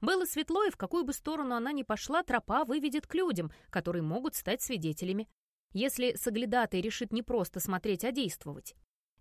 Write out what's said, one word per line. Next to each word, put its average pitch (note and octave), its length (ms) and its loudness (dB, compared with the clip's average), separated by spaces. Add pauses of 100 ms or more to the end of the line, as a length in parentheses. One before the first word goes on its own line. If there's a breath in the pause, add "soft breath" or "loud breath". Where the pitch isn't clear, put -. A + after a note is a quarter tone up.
Было F#4 240 4
светло, D#4+ 400 2
и F4+ 60 4
в - 60 -4
какую E4 280 0
бы C#4 80 -2
сторону D4 420 -4
она A#3+ 180 -2
ни C#4 100 0
пошла, C4+ 400 0
тропа B3 420 2
выведет C#4+ 420 0
к - 80 -6
людям, A#3 380 0 (180 loud breath)
которые F3 320 0
могут G#3 320 -2
стать G#3+ 260 -2
свидетелями. F#3 680 -2 (440)
Если A3+ 420 0
соглядатай A3 680 2
решит A3 320 -2
не A3+ 100 0
просто G3+ 380 0
смотреть, F#3+ 440 0
а B3+ 80 0
действовать». E3+ 640 -4 (460)